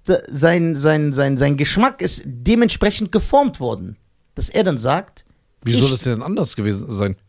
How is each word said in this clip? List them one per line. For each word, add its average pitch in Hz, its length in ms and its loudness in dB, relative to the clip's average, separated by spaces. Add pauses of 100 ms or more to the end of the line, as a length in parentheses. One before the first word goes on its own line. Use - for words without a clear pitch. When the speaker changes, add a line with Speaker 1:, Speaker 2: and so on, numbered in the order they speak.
Speaker 1:
d-, 185 200 2
sein, 165 460 2
sein, 151 380 2
sein, 139 240 0
sein 139 220 2
Geschmack 214 420 0
ist - 240 -2
dementsprechend 202 880 0
geformt 269 480 2
worden, 110 380 -6 (360)
dass - 140 -4
er 208 160 0
dann 156 140 0
sagt, 139 480 -4 (360)
Speaker 2:
Wie 120 120 -2
Speaker 1:
"Ich" 127 40 4
Speaker 2:
soll 135 120 4
das 127 120 -4
denn 120 200 -2
anders 165 340 -4
gewesen 104 340 -4
sein? 101 260 -2 (120)